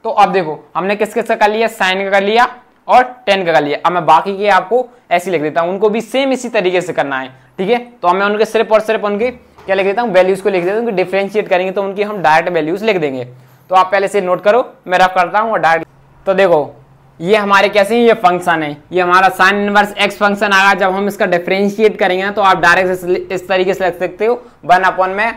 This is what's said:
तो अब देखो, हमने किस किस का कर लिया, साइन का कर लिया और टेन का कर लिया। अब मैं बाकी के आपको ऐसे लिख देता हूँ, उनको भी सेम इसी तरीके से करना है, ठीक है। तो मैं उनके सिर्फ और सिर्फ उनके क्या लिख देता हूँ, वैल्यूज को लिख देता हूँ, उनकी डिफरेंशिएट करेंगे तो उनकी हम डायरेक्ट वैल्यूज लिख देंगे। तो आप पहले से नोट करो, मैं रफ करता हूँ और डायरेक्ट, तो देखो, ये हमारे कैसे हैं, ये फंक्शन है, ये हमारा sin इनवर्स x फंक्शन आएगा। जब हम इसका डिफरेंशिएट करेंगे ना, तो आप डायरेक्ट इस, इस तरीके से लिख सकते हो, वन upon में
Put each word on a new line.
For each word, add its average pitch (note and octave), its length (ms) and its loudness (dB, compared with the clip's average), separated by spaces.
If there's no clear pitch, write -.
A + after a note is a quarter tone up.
तो A3+ 60 -6
अब G3 220 2
देखो, D#3 260 -4
हमने F#3+ 200 -4
किस G#3+ 180 -4
किस A3+ 120 -4
का A3+ 100 -2
कर G#3+ 140 0
लिया, A3 180 -2
साइन F#3+ 360 -2
का G3 60 -6
कर G3 120 2
लिया A3+ 260 2
और A#3+ 140 6
टेन F#3+ 180 0
का E3 80 0
कर D3+ 100 4
लिया। C#3+ 240 -2
अब E3+ 60 2
मैं F3 140 -2
बाकी F3 320 2
के G#3 100 0
आपको A3 380 2
ऐसे F3 200 0
लिख D#3+ 120 -2
देता D#3 180 -2
हूँ, E3+ 100 0
उनको G3 180 0
भी A3 120 0
सेम C4 320 -2
इसी B3 160 -6
तरीके F#3 320 0
से E3 120 -8
करना C#3 260 -4
है, C3 100 -8
ठीक F#3+ 120 -4
है। A#3+ 80 2
तो F3 100 2
मैं G3 140 0
उनके G#3 180 0
सिर्फ A3 280 0
और G#3+ 80 4
सिर्फ G#3+ 240 -4
उनके G#3 260 -2
क्या - 460 -8
लिख F#3+ 100 0
देता G3+ 160 -2
हूँ, A#3+ 100 -2
वैल्यूज F#3 280 4
को G#3 80 -2
लिख F3+ 160 0
देता F#3+ 100 -2
हूँ, A#3 80 -2
उनकी A#3 140 -4
डिफरेंशिएट F#3+ 520 -2
करेंगे F#3 240 0
तो G3 100 -4
उनकी G3 200 -6
हम G#3 200 -6
डायरेक्ट E3 300 2
वैल्यूज E3 320 -2
लिख G#3+ 120 0
देंगे। C3+ 280 -4
तो F#3 40 -2
आप F#3 180 4
पहले G3 160 0
से G3+ 120 -2
नोट F3+ 220 -2
करो, A#3 260 2
मैं F3+ 120 0
रफ F#3 160 4
करता F3+ 260 0
हूँ A3+ 120 -2
और F#3+ 80 -2
डायरेक्ट, E3 280 0
तो F#3+ 80 0
देखो, E3+ 360 2
ये F#3+ 160 2
हमारे G3+ 320 2
कैसे G3+ 280 0
हैं, A#3+ 60 2
ये A3+ 140 6
फंक्शन F3 460 0
है, D3 140 -8
ये F3+ 80 0
हमारा F#3 300 4
sin F#3+ 240 2
इनवर्स G3+ 420 0
x G3+ 180 -2
फंक्शन G3+ 380 0
आएगा। G3 240 4
जब F#3 160 0
हम G3 160 -2
इसका G3+ 200 -2
डिफरेंशिएट F#3+ 720 0
करेंगे F#3+ 260 0
ना, G3+ 60 -4
तो G3+ 120 -2
आप F#3 180 2
डायरेक्ट F3+ 300 2
इस, F3+ 140 -6
इस F3+ 160 -8
तरीके F#3 260 0
से F#3 100 -4
लिख E3+ 140 -2
सकते F3+ 280 -4
हो, A#3+ 80 0
वन F3+ 220 4
upon F#3 220 0
में G#3+ 280 -4